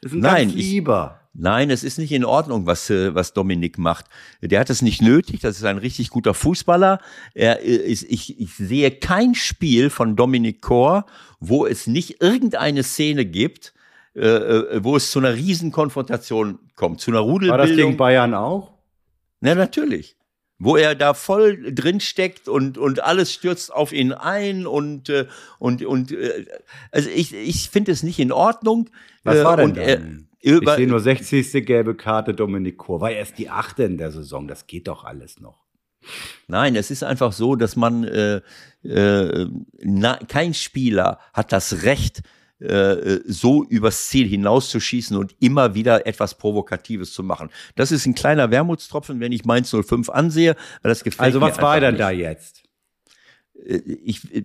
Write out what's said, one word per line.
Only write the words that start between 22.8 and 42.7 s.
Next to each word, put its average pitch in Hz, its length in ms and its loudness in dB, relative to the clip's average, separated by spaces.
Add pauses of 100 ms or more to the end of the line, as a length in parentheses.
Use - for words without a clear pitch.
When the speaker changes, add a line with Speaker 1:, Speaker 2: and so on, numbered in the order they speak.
Speaker 2:
alles 180 300 0
stürzt - 420 -6
auf 147 180 -2
ihn 135 200 0
ein 190 560 -6
und, 147 400 -6
äh, 139 180 0 (320)
und, 123 260 -2
und, 131 280 -2
äh, 113 340 -6 (460)
also 147 180 -2
ich, 156 240 -4
ich 117 360 -6
finde 202 200 0
es 156 140 -2
nicht 165 160 -4
in 127 100 2
Ordnung, 226 580 0 (360)
Speaker 1:
Was - 140 4
Speaker 2:
äh, 147 60 4
Speaker 1:
war 165 120 4
denn 147 140 6
Speaker 2:
und 95 60 -4
er 101 200 2
Speaker 1:
dann? 78 320 -12 (120)
Speaker 2:
über 147 340 4
Speaker 1:
Ich - 40 -2
sehe 127 80 2
nur 123 140 2
sechzigste 131 600 0
gelbe 113 360 0
Karte 110 380 -2
Dominik 98 440 -4
Kor. 85 220 -6
War 110 100 -4
erst 104 260 -10
die 110 140 -10
achte 101 320 -6
in 92 160 -2
der 80 140 -8
Saison. 73 340 -12
Das 71 220 -18
geht 87 180 -14
doch 78 180 -12
alles 64 360 -20
noch. 55 240 -20 (800)
Speaker 2:
Nein, 120 300 0
es 104 160 -4
ist 135 100 -8
einfach 123 300 -2
so, 123 240 0
dass 113 180 0
man, 117 300 0
äh, 104 360 -2 (440)
äh, 101 640 2 (340)
na, 101 360 0 (100)
kein 160 260 -2
Spieler 101 640 0 (140)
hat - 200 -4
das 95 300 -2
Recht, - 400 0 (380)
äh, - 60 -12
äh, 98 600 0